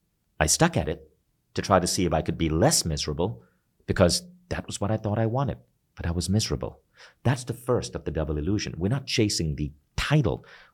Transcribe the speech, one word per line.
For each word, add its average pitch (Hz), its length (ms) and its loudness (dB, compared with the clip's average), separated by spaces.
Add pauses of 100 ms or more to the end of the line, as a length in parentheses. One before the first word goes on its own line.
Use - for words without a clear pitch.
(380)
I 156 80 4
stuck 170 280 2
at 82 140 -2
it - 180 -8 (460)
to 92 80 -4
try 95 180 6
to 85 60 2
see 90 200 0
if 82 80 2
I 78 100 2
could - 160 -4
be 80 100 2
less 92 340 4
miserable, 78 600 -2 (420)
because 92 380 2 (260)
that - 160 -6
was - 160 -10
what 98 80 -2
I 110 80 0
thought 110 220 -2
I 113 80 2
wanted, 123 320 -4 (360)
but - 120 -6
I 85 40 0
was 87 160 -2
miserable. 85 540 -2 (420)
That's 123 200 0
the 123 100 -8
first - 400 -2
of - 120 -10
the - 60 -6
double 76 280 -2
illusion. 90 380 -2
We're 90 120 0
not - 160 -4
chasing 87 500 0
the 73 160 -4 (240)
title. 117 480 0 (300)